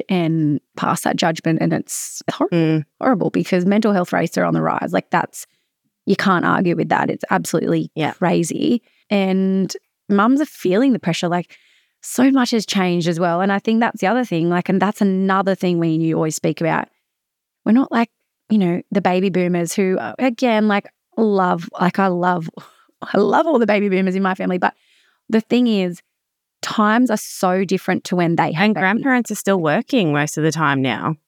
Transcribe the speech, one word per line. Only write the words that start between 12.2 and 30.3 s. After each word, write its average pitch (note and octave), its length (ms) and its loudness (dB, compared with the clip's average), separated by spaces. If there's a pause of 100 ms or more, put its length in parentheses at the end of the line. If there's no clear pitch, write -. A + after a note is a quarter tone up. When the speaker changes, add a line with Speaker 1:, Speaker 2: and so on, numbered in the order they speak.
Speaker 1:
much C4+ 220 2
has A3 140 0
changed F3 420 0
as E3 120 -2
well. F3 220 0
And G3+ 100 0
I G3 80 0
think A3 200 0
that's - 220 -2
the F#3 60 0
other A#3+ 180 0
thing. E3+ 240 0
Like, F3 200 0
and G3 120 2
that's G3+ 200 0
another F#3+ 540 2
thing F3 240 0
we, E3 100 2
you D#3+ 260 0
always D#3+ 200 -2
speak D#3+ 260 -2
about. D#3+ 260 0 (800)
We're G#3 60 2
not B3+ 200 2
like, A#3 200 0 (380)
you G#3+ 100 2
know, F3 220 0 (100)
the F#3+ 100 0
baby F#3 280 2
boomers F3 440 0
who, F#3 240 0
uh, A2+ 220 -6
again, A#3 480 0
like, G3+ 200 0 (300)
love, F#3 500 0 (120)
like, F#3 180 0
I G3 100 2
love, F3+ 400 0 (100)
<laughs> - 440 -20
I - 160 -2
love G#3+ 300 2
all D4+ 100 2
the A#3+ 80 2
baby G#3 240 0
boomers F#3+ 260 0
in F#3+ 60 -2
my F#3+ 140 -2
family. F#3 240 -4
But - 160 -2 (540)
the A3 120 2
thing B3 260 0
is, F#3+ 340 -2 (600)
times A3 500 2
are G#3+ 60 0
so F#3 460 -2
different F3+ 420 -2
to F#3 100 -4
when E3+ 200 2
they E3 160 0
had D#3+ 140 0
Speaker 2:
And G#3+ 100 2
Speaker 1:
babies. D#3+ 80 -2
Speaker 2:
grandparents A#3+ 480 0
are G#3 40 -6
still G3 260 0
working E3 520 0
most D3 240 -2